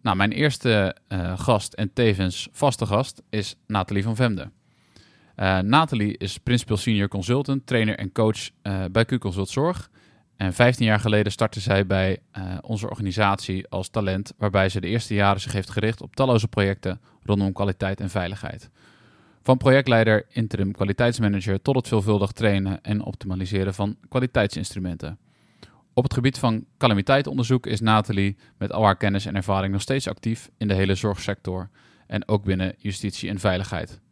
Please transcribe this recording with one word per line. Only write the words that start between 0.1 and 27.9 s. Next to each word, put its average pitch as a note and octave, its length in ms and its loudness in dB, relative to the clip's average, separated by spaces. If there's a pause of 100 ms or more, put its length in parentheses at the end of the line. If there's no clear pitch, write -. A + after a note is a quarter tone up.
mijn G2+ 140 2
eerste, A#2 640 2 (120)
eh, F2+ 320 -4
gast - 340 0
en G#2 200 -4
tevens G2 580 0
vaste C3 340 -2
gast G2+ 440 -2
is G#2 260 -6 (120)
Nathalie G2 360 -2
van A2 120 -2
Vemde. G#2+ 360 -2 (840)
Eh, F#2+ 240 2
Nathalie A2 580 2
is - 200 -6
principal A#2 400 0
senior G2+ 300 0
consultant, C3+ 600 -2
trainer A2 300 2
en F#2+ 140 -6
coach, - 380 0 (120)
eh, G2 300 -4
bij A2 140 4
Q B2+ 120 -2
Consult G2 320 -4
Zorg. E3 400 -4 (460)
En F#2+ 180 -2
vijftien B2 320 4
jaar G#2+ 140 4
geleden G#2+ 320 2
startte - 280 -2
zij G2 260 2
bij, F#2+ 320 0 (140)
eh, F#2 300 -8
onze G#2+ 280 -6
organisatie G2 800 -2
als - 200 -6
talent, G2 480 -2
waarbij G2 320 2
ze F#2+ 100 -4
de F2+ 80 -6
eerste A2+ 260 -2
jaren G2+ 280 2
zich - 100 -10
heeft G2 180 -4
gericht A2 320 -2
op - 140 -16
talloze A#2+ 320 2
projecten G2 540 -2 (220)
rondom G2+ 300 0
kwaliteit G2 460 -2
en G2 100 -6
veiligheid. F#2 600 -6 (720)
Van B2+ 140 4
projectleider, A#2+ 720 4
interim G2 420 -2
kwaliteitsmanager G2+ 880 0
tot C3+ 140 0
het B2 120 0
veelvuldig G#2 440 2
trainen G2 500 0
en G#2 220 -2
optimaliseren F#2+ 680 -4
van G2+ 240 -4 (120)
kwaliteitsinstrumenten. F#2+ 1120 -2 (720)
Op B2 100 2
het C3+ 100 -2
gebied C3 240 0
van A2+ 280 -2 (120)
calamiteitenonderzoek B2+ 880 2
is G#2+ 140 -4
Nathalie G#2 580 2 (200)